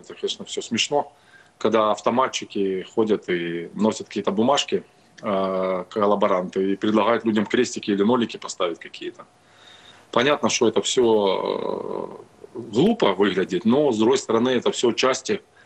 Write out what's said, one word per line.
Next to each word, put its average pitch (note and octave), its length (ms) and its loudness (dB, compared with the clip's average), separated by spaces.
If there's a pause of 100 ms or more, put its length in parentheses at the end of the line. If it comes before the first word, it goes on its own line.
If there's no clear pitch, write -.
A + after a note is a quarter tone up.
это, - 100 -16
конечно, - 300 -8
всё - 180 -10
смешно, C#3 500 -2 (460)
когда G#2+ 320 2
автоматчики G#2 1040 -2
ходят G#2 340 0
и E2+ 460 -4
носят G#2 320 -2
какие-то G2+ 240 -4
бумажки, A2+ 540 0 (400)
э, F#2+ 640 -2
коллаборанты, G2 840 0
и F#2+ 40 0
предлагают G#2+ 480 2
людям A2 220 0
крестики - 460 -2
или G2 100 2
нолики A#2 360 0
поставить - 420 -6
какие-то. - 440 -14 (840)
Понятно, B2+ 380 2
что - 180 2
это G#2+ 140 2
всё, G2 1400 0 (360)
э, B2+ 40 -12
глупо A#2+ 560 2
выглядит, F2+ 500 0
но, C3+ 280 4
с G#2+ 60 -2
другой A#2 200 4
стороны, A2+ 300 0
это B2 220 0
всё A#2+ 220 0
части, - 480 -2 (240)